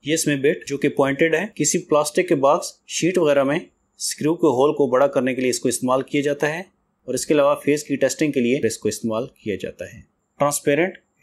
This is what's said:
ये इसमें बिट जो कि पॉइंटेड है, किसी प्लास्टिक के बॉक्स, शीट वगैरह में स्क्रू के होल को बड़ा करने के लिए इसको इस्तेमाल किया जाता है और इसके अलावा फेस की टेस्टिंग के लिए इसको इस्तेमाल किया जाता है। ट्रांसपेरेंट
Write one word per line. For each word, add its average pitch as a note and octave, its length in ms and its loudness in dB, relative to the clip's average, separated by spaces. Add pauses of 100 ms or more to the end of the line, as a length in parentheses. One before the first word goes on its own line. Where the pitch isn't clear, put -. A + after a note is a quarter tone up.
ये C#3+ 80 -2
इसमें D3 280 0
बिट C#3+ 260 0
जो C#3 100 -6
कि C#3+ 120 0
पॉइंटेड C#3 460 0
है, G3 220 -4
किसी - 220 0
प्लास्टिक D#3 500 0
के F3 80 4
बॉक्स, C#3+ 360 0 (160)
शीट F3+ 280 -2
वगैरह C#3+ 260 2
में D3 260 -2 (300)
स्क्रू - 360 -2
के D#3+ 120 2
होल C#3 260 4
को D3 140 0
बड़ा B2+ 200 4
करने C3 280 0
के B2+ 60 -4
लिए B2+ 80 2
इसको B2 200 -2
इस्तेमाल B2+ 320 -2
किया C#3+ 220 -4
जाता C#3+ 240 -2
है E3 180 -6 (420)
और B2+ 80 -6
इसके B2+ 180 -2
अलावा C#3+ 220 4
फेस D3 280 -2
की C#3+ 140 -4
टेस्टिंग C#3+ 360 0
के C#3 60 0
लिए A#2+ 260 2
इसको G#2+ 240 -2
इस्तेमाल A2+ 400 -4 (140)
किया G2+ 140 -4
जाता - 280 -10
है। G2+ 160 -20 (380)
ट्रांसपेरेंट D3 580 0 (260)